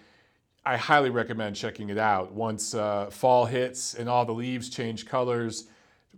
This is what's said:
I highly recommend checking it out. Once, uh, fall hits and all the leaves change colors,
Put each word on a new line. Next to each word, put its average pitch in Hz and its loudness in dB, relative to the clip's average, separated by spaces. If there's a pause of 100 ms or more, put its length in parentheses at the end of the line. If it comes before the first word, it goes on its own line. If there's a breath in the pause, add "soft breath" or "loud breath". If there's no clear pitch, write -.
(640 loud breath)
I 123 0
highly 139 6
recommend 113 -2
checking 107 -6
it 101 -2
out. 101 2
Once, 110 -4
uh, 104 0
fall 123 4
hits 127 -2
and 120 -6
all 123 4
the 113 -2
leaves 123 -6
change 113 -6
colors, 120 -2 (520 soft breath)